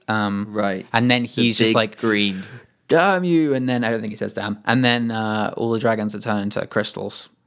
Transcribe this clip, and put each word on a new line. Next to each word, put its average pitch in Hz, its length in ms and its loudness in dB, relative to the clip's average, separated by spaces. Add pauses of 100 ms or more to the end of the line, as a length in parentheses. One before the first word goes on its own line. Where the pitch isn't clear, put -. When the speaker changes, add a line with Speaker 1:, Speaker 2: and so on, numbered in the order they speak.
Speaker 1:
Um, 101 420 -2
Speaker 2:
Right. 101 420 -4
Speaker 1:
and 123 200 4
then 123 120 4
Speaker 2:
The 117 40 -6
Speaker 1:
he's 117 320 0
just 113 100 4
Speaker 2:
big 113 60 4
Speaker 1:
like, 110 240 0
Speaker 2:
green. 104 420 2 (460)
Speaker 1:
"Damn 180 360 4
you!" 160 300 4
And 127 160 0
then 120 140 0
I 113 80 0
don't 113 100 -2
think 107 100 -6
he 107 60 -10
says 104 160 -6
"damn." 104 320 -6
And 120 180 2
then, 120 280 2
uh, 107 440 -2
all 117 140 -2
the 113 100 0
dragons 107 360 0
are 104 40 -10
turned 104 220 -2
into 101 240 -4
crystals. - 640 -6 (180)